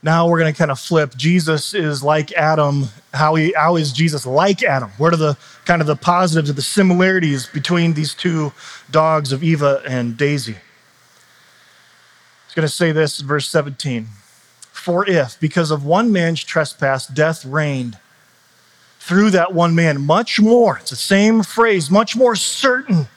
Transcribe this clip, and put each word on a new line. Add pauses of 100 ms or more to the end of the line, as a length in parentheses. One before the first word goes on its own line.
Now
we're
gonna
kinda
flip.
Jesus
is
like
Adam. (240)
How
he,
how
is
Jesus
like
Adam?
What
are
the, (300)
kind
of
the
positives
or
the
similarities
between
these
two (380)
dogs
of
Eva
and
Daisy? (1900)
He's
gonna
say
this
in
verse
seventeen. (600)
"For
if,
because
of
one
man's
trespass,
death
reigned (1000)
through
that
one
man,
much
more,"
it's
the
same
phrase,
"much
more
certain